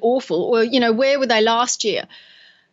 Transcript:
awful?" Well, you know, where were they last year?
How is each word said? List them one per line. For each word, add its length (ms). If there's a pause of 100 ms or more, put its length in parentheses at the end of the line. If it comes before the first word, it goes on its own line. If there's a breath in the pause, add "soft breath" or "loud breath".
awful?" 500
Well, 100
you 160
know, 140
where 260
were 80
they 140
last 420
year? 220 (680 loud breath)